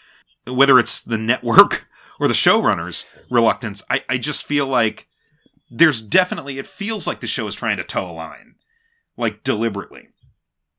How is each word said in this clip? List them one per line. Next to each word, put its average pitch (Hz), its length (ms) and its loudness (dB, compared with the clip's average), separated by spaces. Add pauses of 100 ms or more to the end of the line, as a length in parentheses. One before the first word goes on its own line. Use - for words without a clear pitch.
(520)
Whether 135 280 6
it's - 220 -2
the 117 160 -4
network 117 680 2 (160)
<laughs> - 160 -20
or 147 80 0
the 120 60 2
showrunner's 110 720 0 (240)
reluctance, 113 600 0
I, 131 200 -2
I 131 80 -2
just 131 260 -6
feel 143 240 -2
like 117 400 0 (640)
there's 127 320 4
definitely, 139 560 -2
it 127 80 -8
feels 214 400 -6
like 131 140 -4
the 120 60 -8
show 113 200 -4
is 98 80 -6
trying 107 220 -4
to 90 60 -6
toe 95 260 -4
a 85 40 -10
line, 76 420 -12 (640)
like, 113 260 -4
deliberately. 107 680 -4 (680)